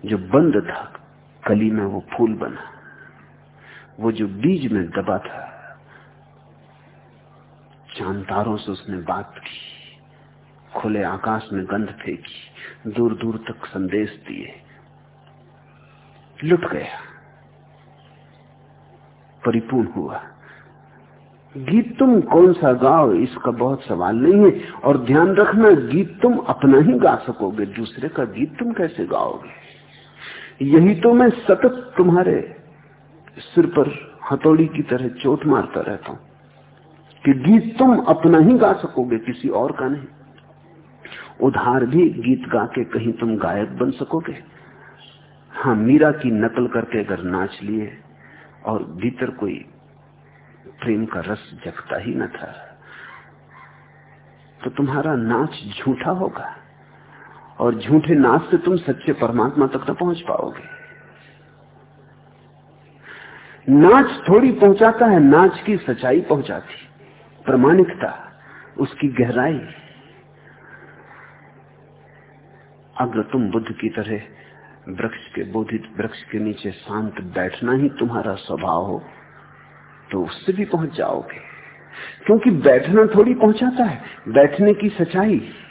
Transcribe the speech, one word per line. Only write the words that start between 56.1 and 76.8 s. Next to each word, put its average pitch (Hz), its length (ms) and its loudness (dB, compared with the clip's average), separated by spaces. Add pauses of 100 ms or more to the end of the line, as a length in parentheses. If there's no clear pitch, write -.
होगा - 460 -8 (1040)
और 117 160 0
झूठे 151 400 2
नाच 135 260 4
से 175 160 -2
तुम 180 200 0
सच्चे 147 360 -4
परमात्मा 123 540 0
तक - 220 -4
न - 40 -4
पहुंच 175 280 -4
पाओगे। - 540 -8 (3000)
नाच 180 360 8 (240)
थोड़ी 240 220 6
पहुंचाता 220 540 4
है, 196 140 4
नाच 156 460 6
की 208 120 0
सच्चाई 131 440 -2
पहुंचाती, 135 540 -4 (680)
प्रामाणिकता, 143 960 0 (380)
उसकी 143 280 -4
गहराई। 127 500 -2 (3500)
अगर 120 240 -4
तुम 107 300 -4
बुद्ध 110 200 -4
की 110 180 -8
तरह 107 320 -8 (680)
वृक्ष 110 460 -10
के, 101 80 -8
बोधित 107 400 -8 (140)
वृक्ष 110 260 -10
के 110 160 -10
नीचे 104 320 -8
शांत 101 500 -10